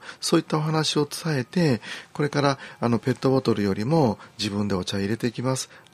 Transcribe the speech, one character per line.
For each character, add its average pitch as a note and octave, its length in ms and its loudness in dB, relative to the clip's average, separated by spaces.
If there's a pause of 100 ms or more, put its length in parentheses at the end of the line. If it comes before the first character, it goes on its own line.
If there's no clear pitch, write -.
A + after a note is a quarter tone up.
(200)
そ - 160 2
う D#3+ 40 4
い - 20 2
っ - 40 -20
た D#3+ 120 -2
お - 20 -2
話 D#3 360 0
を D3 100 2
伝 D#3 320 -4
え B2 60 -2
て、 D3+ 360 2 (320)
こ D#3 100 -4
れ D3 60 0
か D3 140 -2
ら C#3 160 2 (220)
あ A#2 80 2
の A#2 100 2
ペ B2+ 140 0
ッ - 20 -8
ト - 160 0
ボ C3 100 4
ト A#2 140 2
ル G2+ 80 0
よ G2 120 2
り G#2+ 100 -4
も C3+ 340 2 (200)
自 G#2 120 -4
分 G#2 180 0
で G2 60 0
お F#2 100 0
茶 G2+ 140 -4
入 G2 100 0
れ A2+ 80 -2
て B2 120 -2
い A2+ 40 -4
き A#2+ 100 -8
ま C3 120 0
す。 - 140 -6 (260)